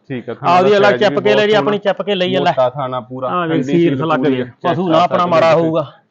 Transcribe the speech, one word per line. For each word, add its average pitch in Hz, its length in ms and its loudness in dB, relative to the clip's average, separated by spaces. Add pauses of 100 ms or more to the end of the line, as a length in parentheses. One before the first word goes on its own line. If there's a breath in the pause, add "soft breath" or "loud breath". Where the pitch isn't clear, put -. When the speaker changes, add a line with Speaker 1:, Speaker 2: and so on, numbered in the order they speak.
Speaker 1:
ਠੀਕ 123 220 -8
ਆ, 117 40 -8
ਥਣਾ - 180 -2
Speaker 2:
ਆਪਦੀ 185 200 4
Speaker 1:
ਦਾ 202 60 4
Speaker 2:
ਅਲੱਗ 202 120 4
Speaker 1:
ਸਾਈਜ਼ 202 140 0
Speaker 2:
ਚੱਪ 202 100 2
Speaker 1:
ਵੀ 196 80 -2
Speaker 2:
ਕੇ 208 140 2
ਲੈ 214 120 2
ਜੀ, 214 60 2
Speaker 1:
ਬਹੁਤ 202 100 2
Speaker 2:
ਆਪਣੀ 208 140 -2
ਚੱਪ 196 240 -2
ਕੇ 202 140 -4
ਲਈ 185 200 -2
ਆ 139 40 0
ਲੈ। 165 120 2
Speaker 1:
ਮੋਟਾ 127 180 0
ਥਾਣਾ 127 300 -6
ਪੂਰਾ, 127 300 -8
Speaker 2:
ਹਾਂ, 180 120 -2
ਵੇਖ 165 100 -2
Speaker 1:
ਠੰਡੀ 156 120 0
Speaker 2:
ਸੀਲ 147 160 0
Speaker 1:
ਸੀਲ 160 180 2
Speaker 2:
ਸਲੱਗ 151 220 -2
Speaker 1:
ਪੂਰੀ 135 160 0
Speaker 2:
ਦੇ। 127 60 -4
Speaker 1:
ਆ, 120 40 -6
Speaker 2:
ਪਸ਼ੂ 170 380 -4
Speaker 1:
ਚੈੱਕ 175 80 -2
Speaker 2:
ਨਾ 160 60 2
Speaker 1:
ਕਰ 170 60 4
Speaker 2:
ਆਪਣਾ 175 140 0
Speaker 1:
ਸਕਦੇ 175 140 0
Speaker 2:
ਮਾੜਾ 165 200 4
Speaker 1:
ਤੁਸੀਂ। 165 140 2
Speaker 2:
ਹੋਊਗਾ, 160 200 -2 (260)